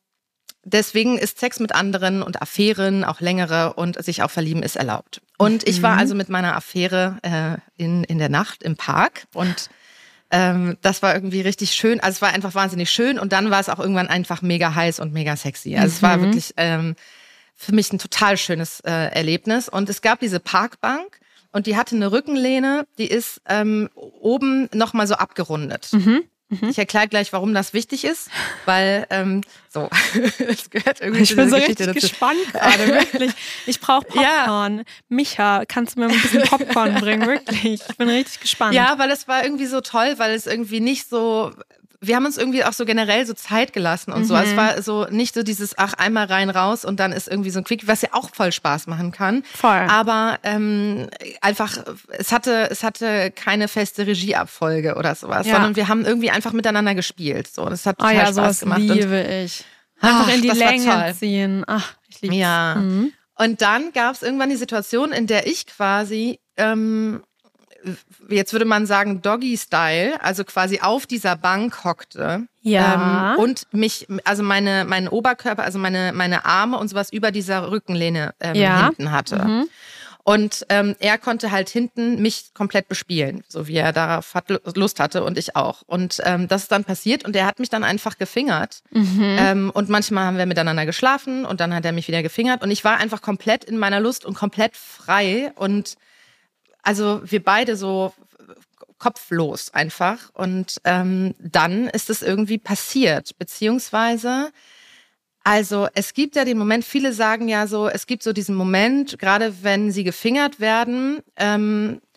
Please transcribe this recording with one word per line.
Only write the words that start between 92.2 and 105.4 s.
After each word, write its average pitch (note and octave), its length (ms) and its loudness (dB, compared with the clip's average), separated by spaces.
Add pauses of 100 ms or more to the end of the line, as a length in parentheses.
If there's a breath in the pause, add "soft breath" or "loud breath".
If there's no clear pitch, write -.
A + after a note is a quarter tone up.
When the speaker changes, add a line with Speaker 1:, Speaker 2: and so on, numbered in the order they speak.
Speaker 1:
gefingert. A#3+ 400 -2
Und G3+ 80 0
ich G3+ 140 -2
war A3 140 4
einfach G#3+ 220 -4
komplett G#3+ 440 -2
in A3 120 -6
meiner G3+ 220 0
Lust A#3 240 -2
und G3 120 -8
komplett G#3 420 -2
frei G3+ 800 -2
und G3 400 -2 (920 soft breath)
also G#3 380 0
wir F#3 180 -2
beide A3 360 2
so F#3+ 360 -4 (880)
kopflos - 760 -4
einfach. F3 600 -2
Und, F#3 520 -4
ähm, F#3 540 0
dann F3+ 480 0
ist - 220 -6
es A3 120 -4
irgendwie G#3 360 0
passiert, G3 800 -2
beziehungsweise, A#3 1120 -2 (920 soft breath)